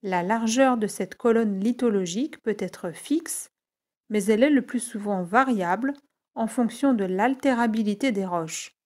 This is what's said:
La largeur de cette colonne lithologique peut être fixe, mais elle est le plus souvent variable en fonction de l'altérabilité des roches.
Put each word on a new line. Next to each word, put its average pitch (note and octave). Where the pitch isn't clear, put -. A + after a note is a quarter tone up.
La F#3
largeur A3+
de G#3+
cette G3
colonne A3+
lithologique A3
peut G#3
être F3
fixe, -
mais G#3
elle G#3+
est D4
le C#4
plus B3
souvent G3+
variable A3
en A3+
fonction A#3+
de G3+
l'altérabilité A3+
des G3
roches. E3+